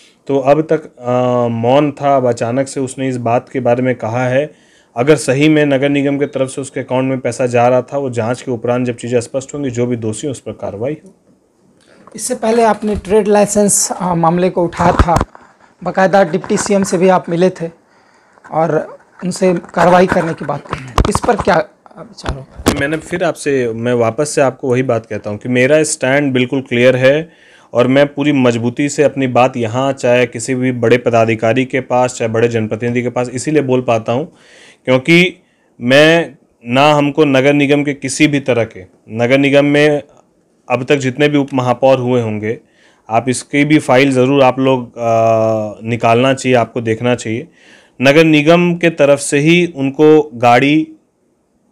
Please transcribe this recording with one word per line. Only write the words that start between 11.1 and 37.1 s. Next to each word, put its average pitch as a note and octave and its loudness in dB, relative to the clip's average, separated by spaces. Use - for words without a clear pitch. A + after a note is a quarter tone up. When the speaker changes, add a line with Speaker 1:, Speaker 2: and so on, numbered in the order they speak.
Speaker 2:
इससे B3 -8
पहले A#3 0
आपने G#3+ 0
ट्रेड G3+ 0
लाइसेंस, G#3 0
अ, F3+ -4
मामले E3+ 0
को F3 -2
उठाया F3 0
था, E3 0
बाकायदा F#3+ 2
डिप्टी F#3 -4
सीएम G3 0
से F#3+ -2
भी F#3 2
आप F3+ 2
मिले F3+ 0
थे E3+ -10
और D#3+ -2
उनसे F#3 0
कार्रवाई F3+ 2
करने E3 -2
की - -12
बात D3 -8
कही - -12
है, B2+ -18
इस G#3 -2
पर E3 2
क्या F#3 0
विचार C#3+ -12
हो? C3 -16
Speaker 1:
मैंने D3 -4
फिर F3 -8
आपसे, C#3 -2
मैं A#2 -2
वापस A#2+ 0
से - -2
आपको C3 -2
वही B2 0
बात A#2 -2
कहता G#2 -10
हूँ G#2 -8
कि - -12
मेरा C3 2
स्टैंड C#3 -2
बिल्कुल B2+ -2
क्लियर B2+ 2
है C#3+ 2
और B2 2
मैं C#3+ 2
पूरी C#3+ 0
मजबूती B2 0
से C#3+ -2
अपनी C3+ 0
बात B2+ 2
यहाँ, B2 -2
चाहे B2 0
किसी B2 -6
भी B2+ -2
बड़े A#2+ 2
पदाधिकारी A2+ 0
के C3 -6
पास, B2 -2
चाहे A#2 -4
बड़े A2+ 2
जनप्रतिनिधि A#2 -4
के B2 -4
पास, B2 -4
इसीलिए C#3 -2
बोल B2+ 0
पाता A#2 -2
हूँ D3+ -4
क्योंकि E3 2
मैं D3 2
ना, C#3 4
हमको D3 2